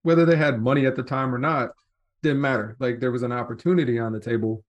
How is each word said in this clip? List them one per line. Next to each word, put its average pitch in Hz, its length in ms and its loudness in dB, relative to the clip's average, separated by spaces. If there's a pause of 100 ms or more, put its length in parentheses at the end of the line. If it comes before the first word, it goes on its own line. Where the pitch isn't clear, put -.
Whether 165 240 4
they 170 100 6
had 143 260 0
money 135 240 2
at 131 100 2
the 131 80 -6
time 131 300 -4
or 120 60 -4
not, 139 300 -2 (520)
didn't 143 200 0
matter. 113 380 -2
Like, 123 200 -4
there 127 120 0
was 120 120 -4
an 123 80 -4
opportunity 123 680 0
on 113 160 -2
the 107 60 -6
table. 110 500 -2